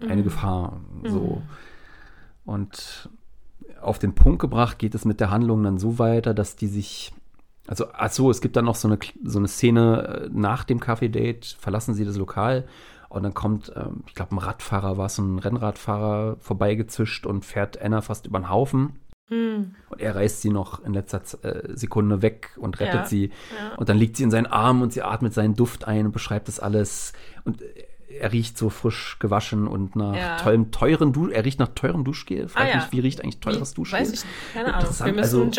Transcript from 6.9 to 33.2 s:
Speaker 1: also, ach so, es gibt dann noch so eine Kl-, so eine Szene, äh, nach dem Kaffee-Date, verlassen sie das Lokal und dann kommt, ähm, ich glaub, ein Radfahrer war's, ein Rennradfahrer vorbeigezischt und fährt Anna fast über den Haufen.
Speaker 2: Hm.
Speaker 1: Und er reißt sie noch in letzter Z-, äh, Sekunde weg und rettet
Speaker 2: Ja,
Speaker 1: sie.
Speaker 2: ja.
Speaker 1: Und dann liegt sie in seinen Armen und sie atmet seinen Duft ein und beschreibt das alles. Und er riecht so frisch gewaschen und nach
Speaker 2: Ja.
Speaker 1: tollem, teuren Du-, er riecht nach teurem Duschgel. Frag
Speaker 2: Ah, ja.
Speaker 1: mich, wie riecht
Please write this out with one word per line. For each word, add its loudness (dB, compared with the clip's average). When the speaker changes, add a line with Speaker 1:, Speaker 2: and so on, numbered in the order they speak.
Speaker 1:
also, -4
ach -2
so, 4
es 4
gibt 0
dann 4
noch 2
so 0
eine 4
Kl-, -12
so -2
eine 2
Szene, 4
äh, -10
nach 0
dem 0
Kaffee-Date, -2
verlassen -2
sie -2
das -2
Lokal -2
und -6
dann -2
kommt, -2
ähm, -8
ich -20
glaub, -8
ein 0
Radfahrer -4
war's, -4
ein 0
Rennradfahrer -2
vorbeigezischt -2
und -2
fährt -4
Anna 0
fast -8
über -2
den -6
Haufen. 2
Speaker 2:
Hm. -2
Speaker 1:
Und -14
er -2
reißt 0
sie 2
noch -2
in -4
letzter -4
Z-, -14
äh, -8
Sekunde 2
weg 0
und -6
rettet 0
Speaker 2:
Ja, -4
Speaker 1:
sie. 0
Speaker 2:
ja. -8
Speaker 1:
Und -2
dann 6
liegt 4
sie 0
in 4
seinen 4
Armen 4
und 2
sie -4
atmet 0
seinen 4
Duft 2
ein 2
und 0
beschreibt -4
das -8
alles. -2
Und -6
er -2
riecht 0
so 2
frisch -4
gewaschen 2
und -4
nach 0
Speaker 2:
Ja. -2
Speaker 1:
tollem, 4
teuren 4
Du-, 0
er 0
riecht -2
nach 4
teurem -2
Duschgel. -4
Frag 2
Speaker 2:
Ah, 4
ja. 4
Speaker 1:
mich, -2
wie 2
riecht 0